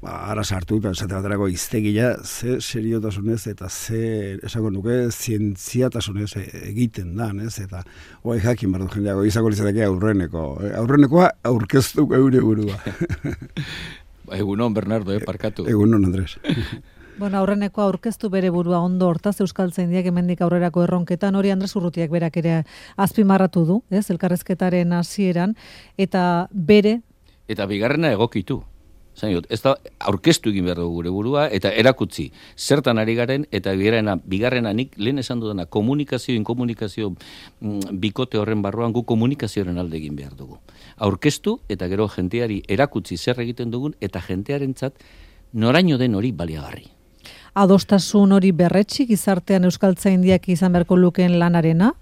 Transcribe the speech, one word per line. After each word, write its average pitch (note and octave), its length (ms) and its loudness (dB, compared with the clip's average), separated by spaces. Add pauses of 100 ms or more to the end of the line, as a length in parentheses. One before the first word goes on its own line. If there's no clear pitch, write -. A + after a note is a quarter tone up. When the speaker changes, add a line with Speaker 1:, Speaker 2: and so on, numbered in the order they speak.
Speaker 1:
ba, - 140 -12 (160)
ara G#2+ 100 -4
sartu G2 360 -4
eta G#2 120 -4
esate F#2+ 240 -6
baterako G2+ 320 -2
hiztegia G#2+ 760 -2
ze B2 360 -6
seriotasunez A2 880 -4
eta G2 220 -12
ze, A2 760 -6
esango A2 280 -4
nuke, A#2 420 0
zientziatasunez G#2+ 1200 -4
e-, F#2+ 120 -10 (240)
egiten G#2 420 -4
dan, G#2 260 -6
ez? A2 200 -10
Eta F#2+ 240 -10 (400)
hori A#2 160 -2
jakin G#2+ 320 0
behar F#2 100 -2
du F#2 140 -6
jendeago, G2+ 280 0
izango A2 260 2
litzateke G#2 340 0
aurreneko, F2+ 800 0
eh? G#2 100 -6
Aurrenekoa C#3 560 6 (140)
aurkeztu A#2+ 640 2
geure B2+ 320 6
burua. G#2+ 400 0 (760)
<laughs> - 720 -12
Speaker 2:
Ba, F#2+ 100 -10
egunon, G#2 380 0
Bernardo, G2+ 400 -2
eh, G#2 100 -2
parkatu. - 440 -6
Speaker 1:
Egunon, G#2+ 360 4
Andres. F#2 380 -2
<laughs> - 60 -8 (680)
Speaker 3:
Bueno, G3 180 -4
aurrenekoa G3+ 480 0
aurkeztu G3 480 -4
bere F#3 160 2
burua F3 320 0
ondo, F3+ 300 0
hortaz, F3+ 300 -2
Euskaltzaindiak F3+ 680 -2
hemendik F3 320 0
aurrerako F3 460 2
erronketan, F3+ 500 0
hori G3 160 2
Andres F#3+ 240 -2
Urrutiak E3+ 320 -2
berak E3 300 -2
ere E3 140 0 (420)
azpimarratu F#3+ 720 4
du, F3 80 2 (140)
ez? G3 200 0
Elkarrezketaren F3 880 0
hasieran, F3+ 560 0 (460)
eta F#3+ 240 0 (260)
bere G#3 460 4 (540)
Speaker 2:
Eta G#2 200 -2
bigarrena B2+ 460 0
egokitu. A#2 480 -2 (480)
Esan G#2+ 240 -4
dut, E2+ 160 -4
ez A2 100 -4
da, C3+ 140 2 (240)
aurkeztu A#2 500 0
egin G2 160 0
behar F2 160 -2
dugu E2+ 140 -4
gure E2+ 180 -4
burua, A#2+ 360 -2
eta G2+ 200 0
erakutsi A2 600 2 (220)
zertan C3+ 460 0
ari A2 200 0
garen, C3+ 300 -2
eta G2 280 -2
bigarrena, G#2+ 460 2
bigarrena A2+ 500 -2
nik B2+ 240 -4
lehen B2+ 240 -2
esan A#2+ 220 -6
dudana, G2+ 240 -6
komunikazio, C3 680 -2
inkomunikazio, A2 760 -4 (480)
mm, G2+ 420 -6
bikote A2 400 -2
horren G#2 220 -2
barruan G#2+ 340 -2
guk A#2+ 100 -2
komunikazioaren A2+ 680 -2
alde E2 220 -6
egin D2 180 -10
behar C#2 220 -14
dugu. C2+ 180 -18 (400)
Aurkeztu, C#3+ 600 -2 (100)
eta F#2 180 -6
gero G2 220 0
jenteari G2+ 580 -4
erakutsi G2 520 -2
zer B2 260 -4
egiten A#2+ 260 -8
dugun, C3 300 -6
eta F#2+ 240 -8
jentearentzat C3 680 -6 (560)
noraino C3 480 4
den B2 160 2
hori A2 180 -2
baliagarri. D#2+ 540 -8 (600)
Speaker 3:
Adostasun G3 840 4
hori F#3+ 240 6
berretsi F#3 540 2
gizartean F#3+ 580 2
Euskaltzaindiak F#3 840 4
izan F3+ 240 2
beharko F3 240 4
lukeen F3+ 440 4
lanarena E3+ 480 4 (140)